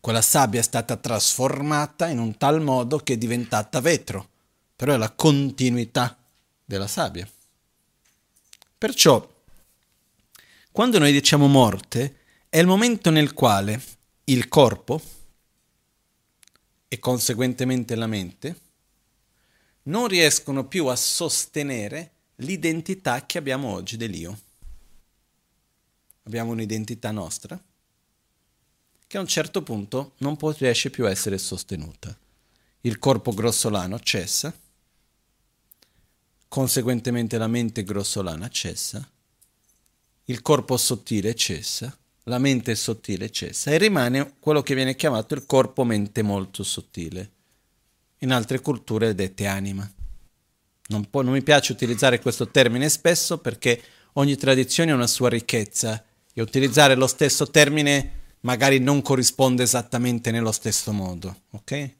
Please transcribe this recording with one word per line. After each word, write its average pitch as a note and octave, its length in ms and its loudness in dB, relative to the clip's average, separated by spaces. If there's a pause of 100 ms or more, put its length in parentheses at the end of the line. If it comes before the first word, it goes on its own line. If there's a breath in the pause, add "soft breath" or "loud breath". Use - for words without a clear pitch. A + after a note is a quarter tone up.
Quella A2+ 200 0
sabbia A#2+ 380 2
è A2 40 0
stata A#2 340 -4
trasformata C#3+ 1120 -2
in C3 100 -4
un A2+ 180 -4
tal D3+ 240 2
modo C3 360 0
che C#3+ 160 -2
è A#2 40 -2
diventata A2+ 640 -4
vetro, B2 500 -2 (460)
però C#3 180 0
è C3 40 2
la A2 140 0
continuità B2+ 1040 0 (480)
della G2 220 -6
sabbia. G2 380 -6 (1500)
Perciò, - 560 2 (1400 soft breath)
quando A#3 280 4
noi C#3+ 140 6
diciamo C#3+ 340 6
morte, B2 720 4 (320 soft breath)
è D#3+ 100 4
il F3 80 6
momento G#3 420 4
nel D3+ 240 4
quale G#2+ 480 2 (440)
il B2 220 2
corpo C#3 540 4 (1900)
e A#2+ 120 -8
conseguentemente B2+ 960 -2
la A2+ 100 -2
mente G#2+ 540 -8 (1300)
non A3 220 -2
riescono D3+ 600 2
più E3+ 180 -2
a B2+ 100 0
sostenere C#3+ 1160 -6 (240)
l'identità D#3+ 880 -4
che - 140 -6
abbiamo C3+ 300 -4
oggi F#2+ 280 -8
dell'io. G2 420 -10 (1800)
Abbiamo A#2 280 -6
un'identità A2 580 -6
nostra G#2 500 -10 (1500)
che - 100 -10
a - 20 -4
un F3+ 80 -6
certo D#3+ 360 -2
punto B2+ 560 -8
non D3 180 -4
può, D#3 140 -2
riesce C3 380 0
più B2 160 -4
a G2+ 40 4
essere F#2+ 280 -4
sostenuta. F2 800 -10 (640)
Il A2+ 180 -4
corpo B2+ 340 0
grossolano G#2 640 -2
cessa, - 560 -4 (1900)
conseguentemente A#2+ 880 -2
la A2+ 100 0
mente A#2 360 -2
grossolana G2 640 -6
cessa, - 580 -8 (1160)
il B2 160 -8
corpo C3 360 2
sottile A2 580 -2
cessa, - 600 -6 (320)
la B2 100 -4
mente B2+ 360 0
sottile G#2+ 560 -6
cessa - 400 -8
e D3+ 80 4
rimane D3+ 640 0
quello D3+ 240 2
che C#3 120 -2
viene C3 200 -2
chiamato B2+ 380 -2
il C#3 120 -10
corpo-mente A#2 760 0
molto G2+ 420 -4
sottile, F2+ 680 -10 (880)
in C3 120 -2
altre B2 300 0
culture A2+ 520 -2
dette F#2+ 320 -4
anima. G2 420 -4 (1000)
Non G#2+ 220 -4
può, C#3 120 0
non B2+ 120 2
mi C3+ 100 0
piace C#3+ 300 4
utilizzare A#2+ 480 0
questo A#2+ 260 -4
termine B2+ 400 4
spesso E3+ 520 0
perché A#2+ 440 -2 (300 loud breath)
ogni C#3+ 240 2
tradizione C3+ 540 2
ha C#3+ 40 4
una A#2+ 100 0
sua B2 220 0
ricchezza A2+ 760 -2 (300)
e A#2 80 -6
utilizzare C3+ 540 4
lo C3 120 4
stesso C#3 440 0
termine C#3+ 720 2 (200)
magari B2+ 380 4
non C#3 220 4
corrisponde B2+ 600 2
esattamente A#2+ 680 -2
nello A2+ 220 0
stesso - 400 -4
modo, F#2 580 -8
ok? C#3 380 -10 (100)